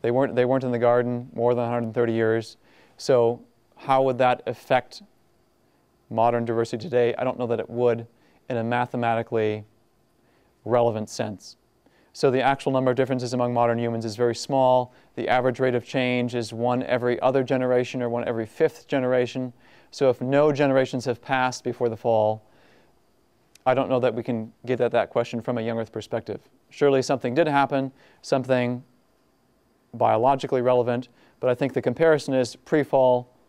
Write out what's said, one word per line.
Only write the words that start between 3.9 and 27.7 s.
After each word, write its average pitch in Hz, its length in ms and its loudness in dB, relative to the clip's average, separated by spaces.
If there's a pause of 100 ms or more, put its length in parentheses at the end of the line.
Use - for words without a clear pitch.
would 131 140 0
that 123 280 2
affect - 560 -4 (1080)
modern 117 340 2
diversity 117 400 -4
today? 120 340 0
I - 60 -4
don't 127 160 -4
know 123 80 -4
that 113 140 -2
it - 80 -8
would 117 360 0 (440)
in 123 80 -4
a 113 60 -2
mathematically 117 1000 -2 (1040)
relevant 113 440 0
sense. - 460 -10 (580)
So 139 180 2
the 127 100 2
actual 139 300 0
number 131 200 2
of 120 60 0
differences 127 360 -2
among 123 200 0
modern 120 240 2
humans 117 280 -2
is 110 100 -6
very 120 200 0
small. 127 580 0 (220)
The 123 120 -4
average 127 320 0
rate 131 160 2
of 117 100 -2
change 123 480 -2
is 117 200 -6
one 123 300 -2
every 123 360 -2
other 131 240 2
generation 127 580 -2
or 120 60 -4
one 117 180 -4
every 113 200 -4
fifth - 420 -4
generation. 127 640 -2 (400)
So 135 180 2
if 120 120 0
no 143 320 2
generations 135 520 0
have 120 160 -4
passed 127 420 -2
before 120 260 -2
the 110 80 -6
fall, 110 440 0 (1200)
I 131 80 2
don't 123 160 0
know 127 100 0
that 120 140 0
we 117 100 -6
can 113 300 -6 (120)
get 120 140 -2
at 120 140 0
that 113 160 0
question 117 320 -4
from 120 160 -4
a 113 40 -4
young 113 160 -4
Earth 113 140 -8
perspective. 110 480 -8 (300)
Surely 139 320 2
something 127 320 -2
did 156 140 4
happen, 139 440 0 (300)